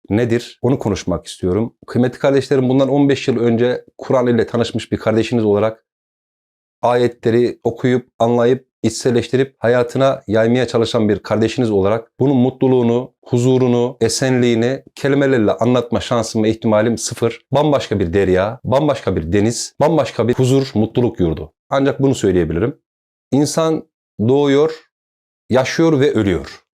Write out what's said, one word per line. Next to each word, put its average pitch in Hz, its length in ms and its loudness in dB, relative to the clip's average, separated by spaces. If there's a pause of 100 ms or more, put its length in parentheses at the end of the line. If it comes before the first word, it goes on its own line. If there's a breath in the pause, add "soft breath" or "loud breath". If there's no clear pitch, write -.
(100)
nedir? 117 520 -2
Onu 127 160 0
konuşmak 90 480 -4
istiyorum. 101 480 -4 (120)
Kıymetli 120 320 -2
kardeşlerim, 135 500 0
bundan 135 200 2
on 143 200 2
beş 135 200 -2
yıl 117 120 0
önce 120 440 0 (140)
Kur'an 127 280 0
ile 117 200 2
tanışmış - 460 -4
bir 104 40 0
kardeşiniz 110 480 0
olarak 104 400 0 (960)
ayetleri 120 840 0
okuyup, 123 440 -2 (100)
anlayıp, 120 500 0 (140)
içselleştirip 120 760 -2
hayatına 123 680 0
yaymaya 113 400 0
çalışan 113 420 0
bir 101 100 0
kardeşiniz 113 520 -2
olarak 101 500 0
bunun 135 160 2
mutluluğunu, 127 760 0 (100)
huzurunu, 123 760 0
esenliğini 123 800 0 (120)
kelimelerle 135 580 0
anlatma 120 480 0
şansım 113 420 -2
ve 110 80 2
ihtimalim 110 480 0
sıfır. - 420 -6 (120)
Bambaşka 135 480 0
bir 85 120 -2
derya, 98 520 0
bambaşka 131 520 -2
bir 85 160 -4
deniz, 104 480 0
bambaşka 139 480 0
bir 120 60 2
huzur, 135 400 2
mutluluk 113 460 0
yurdu. 76 320 -2 (180)
Ancak 139 320 0
bunu 135 120 2
söyleyebilirim. 90 640 0 (520)
İnsan 156 560 0 (400)
doğuyor, 143 460 2 (760)
yaşıyor 135 500 2
ve 139 120 2
ölüyor. 95 500 -4 (120)